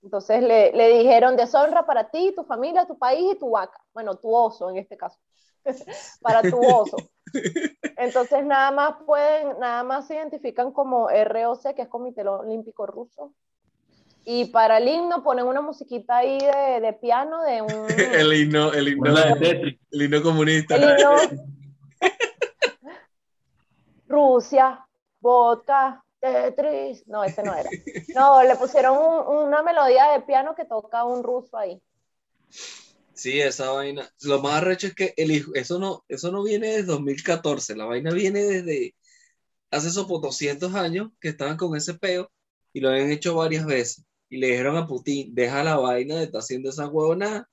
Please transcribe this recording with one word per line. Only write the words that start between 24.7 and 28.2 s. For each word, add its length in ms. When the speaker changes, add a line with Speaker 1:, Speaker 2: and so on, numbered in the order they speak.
Speaker 1:
vodka, 840
Tetris. 840
No, 180
ese 180
no 120
era. 140
No, 280